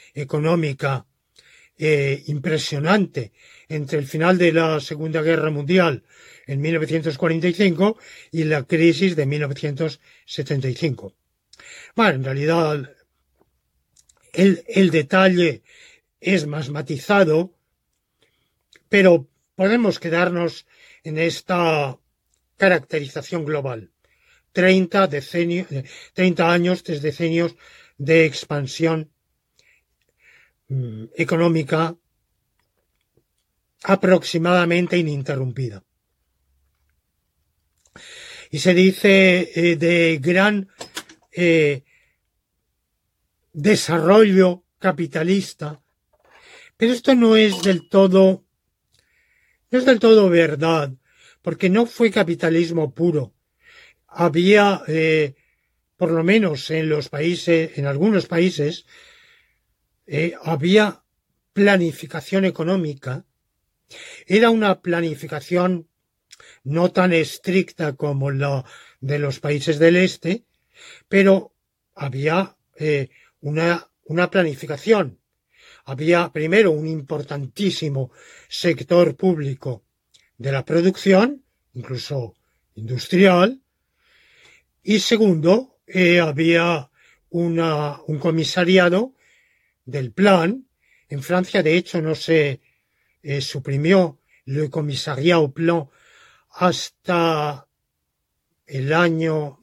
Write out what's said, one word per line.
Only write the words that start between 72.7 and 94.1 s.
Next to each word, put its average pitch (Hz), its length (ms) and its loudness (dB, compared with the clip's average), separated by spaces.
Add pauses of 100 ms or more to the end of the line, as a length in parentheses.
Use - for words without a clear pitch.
eh, 147 340 -4 (300)
una, 165 500 -4 (140)
una 170 240 -2
planificación. 160 920 -2 (640)
Había 160 480 0
primero 170 400 2
un 156 160 -4
importantísimo 143 1200 -6 (380)
sector 170 640 -2
público 139 720 -6 (520)
de 135 140 -8
la 135 140 -4
producción, 190 800 0 (300)
incluso 123 600 -10 (400)
industrial, 180 840 2 (1200)
y 202 180 0
segundo, 202 840 2
eh, 175 340 2
había 165 680 0 (380)
una, 165 800 -4
un 156 120 -6
comisariado 175 960 0 (680)
del 127 280 -8
plan. 196 540 2 (440)
En 143 120 -8
Francia, 180 400 -2
de 156 140 2
hecho, 180 240 -4
no 156 140 -4
se, 147 480 -2 (600)
eh, 139 200 -6
suprimió 147 800 -2 (260)